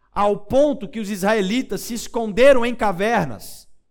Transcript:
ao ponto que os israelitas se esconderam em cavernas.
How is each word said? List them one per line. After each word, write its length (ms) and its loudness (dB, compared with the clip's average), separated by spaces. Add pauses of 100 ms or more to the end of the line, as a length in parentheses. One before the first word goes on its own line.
(100)
ao 260 0
ponto 500 0
que 120 -12
os 100 -6
israelitas 720 -2
se 120 -10
esconderam 720 4
em 80 -2
cavernas. 960 -4 (240)